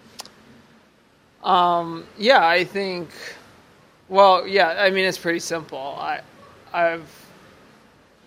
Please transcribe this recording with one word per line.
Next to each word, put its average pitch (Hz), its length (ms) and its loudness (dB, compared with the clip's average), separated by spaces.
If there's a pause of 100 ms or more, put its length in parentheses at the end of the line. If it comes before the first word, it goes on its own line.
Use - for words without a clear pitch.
(1400)
Um, 170 600 0 (120)
yeah, 208 300 4
I 175 160 2
think, 180 460 -8 (1000)
well, 190 400 6
yeah, 185 300 2
I 196 140 2
mean, 190 140 0
it's 180 120 -4
pretty 170 220 -4
simple. 151 600 -10
I, 151 220 -6 (500)
I've 165 380 -4 (1160)